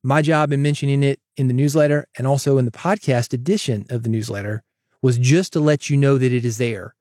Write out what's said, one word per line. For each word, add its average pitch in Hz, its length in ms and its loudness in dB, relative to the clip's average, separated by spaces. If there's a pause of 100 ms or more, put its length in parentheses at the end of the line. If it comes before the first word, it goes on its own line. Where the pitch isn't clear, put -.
My 139 180 2
job 151 300 2
in 139 100 0
mentioning 143 420 0
it 139 160 0 (180)
in 135 100 0
the 123 60 2
newsletter 147 540 2 (100)
and 131 80 -6
also 139 320 2
in 127 80 2
the 117 60 -4
podcast 143 640 -2
edition 127 560 -2
of 120 140 -6
the 117 60 -4
newsletter 107 540 -6 (380)
was 127 160 2
just 143 360 2
to 170 60 0
let 151 300 0
you 143 80 2
know 139 200 4
that 127 140 2
it 123 120 -2
is 117 140 -2
there. 113 440 -6